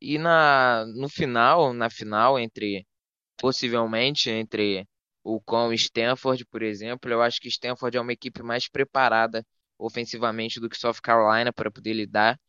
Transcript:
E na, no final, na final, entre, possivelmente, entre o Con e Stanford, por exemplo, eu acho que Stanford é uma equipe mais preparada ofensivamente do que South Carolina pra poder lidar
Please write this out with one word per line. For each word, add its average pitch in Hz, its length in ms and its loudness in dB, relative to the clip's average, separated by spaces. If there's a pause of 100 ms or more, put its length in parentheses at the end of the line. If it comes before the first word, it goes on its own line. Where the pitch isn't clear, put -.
E 147 180 -4
na, 139 680 4
no 120 220 -6
final, 135 680 2
na 117 160 -2
final, 110 480 2
entre, 104 480 -6 (500)
possivelmente, 120 920 0
entre 107 560 -2 (380)
o 110 160 -4
Con 113 320 0
e 117 40 -2
Stanford, 123 720 -2
por 110 160 -10
exemplo, 110 480 -8
eu 117 120 2
acho 120 180 0
que 123 80 -14
Stanford 123 480 -6
é 123 40 -2
uma 120 120 -4
equipe 120 300 -12
mais 117 260 -4
preparada 113 760 0 (340)
ofensivamente 113 840 -6
do 113 80 -6
que - 100 -14
South 117 240 -4
Carolina 117 500 4
pra 107 180 -6
poder 107 220 -8
lidar 107 460 2 (100)